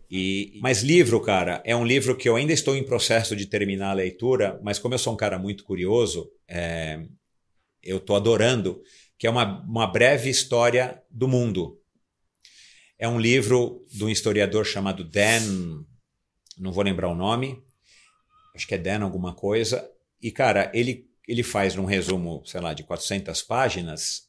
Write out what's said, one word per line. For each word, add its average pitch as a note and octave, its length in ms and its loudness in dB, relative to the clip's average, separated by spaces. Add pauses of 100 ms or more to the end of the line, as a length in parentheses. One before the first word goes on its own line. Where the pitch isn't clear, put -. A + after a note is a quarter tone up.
e, F#2+ 520 -2
mas A#2+ 200 2
livro, C3 400 6
cara, F2+ 420 0
é A#2 120 0
um A#2+ 100 0
livro B2+ 320 2
que - 100 -4
eu A#2 80 6
ainda C#3+ 180 0
estou C#3 220 0
em C3+ 80 -4
processo A2+ 520 0
de G2 100 -6
terminar G2 460 -2
a - 20 -2
leitura, G2 720 0
mas G#2 160 -4
como B2 160 -4
eu A#2+ 40 -2
sou A#2+ 140 -2
um G#2 40 -6
cara G2+ 200 -2
muito G2 260 -6
curioso, F#2 680 -2 (180)
é, E2 560 -6 (800)
eu F#2+ 160 -4
tô G2+ 160 0
adorando, G#2+ 680 2 (360)
que A#2 100 -2
é - 20 4
uma, A2+ 340 0
uma A2+ 240 -2
breve B2 420 4
história B2 800 2
do A#2+ 180 -2
mundo. A2+ 500 0 (1200)
É A2+ 100 -4
um A#2+ 120 0
livro A#2+ 720 2
de G#2 120 -6
um A2 60 0
historiador G#2 560 0
chamado F#2+ 380 -4
Dan... F#2+ 800 0 (720)
Não F#2 140 -6
vou F#2+ 120 -2
lembrar F2+ 260 0
o F2 60 -2
nome, A2+ 440 -2 (960)
acho - 140 -10
que G2+ 80 -2
é - 20 0
Dan F#2+ 240 -4
alguma F2+ 320 -4
coisa, G#2+ 560 -2 (320)
e, A#2+ 100 -8
cara, G#2 420 2
ele, A#2+ 340 -2 (200)
ele A#2+ 140 -2
faz G2 340 0
num F#2+ 100 -2
resumo, F2 600 -2
sei - 160 -10
lá, E2 120 -6
de D2+ 100 -12
quatrocentas F2+ 580 -6
páginas, F#2+ 880 -4